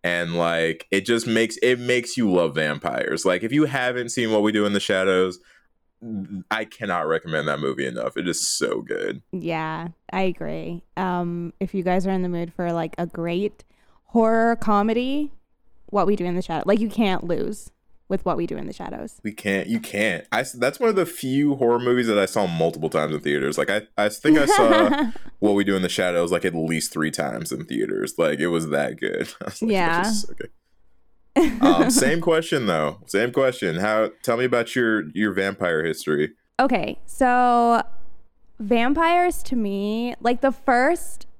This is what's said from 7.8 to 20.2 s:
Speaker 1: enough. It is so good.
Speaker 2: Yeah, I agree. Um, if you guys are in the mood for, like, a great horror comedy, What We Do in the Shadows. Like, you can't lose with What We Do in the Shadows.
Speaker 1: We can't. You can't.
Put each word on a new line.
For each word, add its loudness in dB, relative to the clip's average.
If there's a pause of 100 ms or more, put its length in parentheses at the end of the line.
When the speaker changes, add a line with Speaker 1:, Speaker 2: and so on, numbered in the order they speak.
Speaker 1:
enough. -6
It -4
is -4
so -2
good. -6 (120)
Speaker 2:
Yeah, -6 (240)
I -2
agree. -6 (120)
Um, -4
if -6
you -4
guys 2
are 0
in 0
the -2
mood -4
for, -4
like, -4
a -2
great -4 (400)
horror 4
comedy, 2 (560)
What 2
We 4
Do -4
in -2
the 0
Shadows. -4
Like, 4
you -2
can't 0
lose -4 (380)
with -2
What 0
We -2
Do -6
in -8
the -10
Shadows. -12
Speaker 1:
We -6
can't. -2
You -2
can't. -2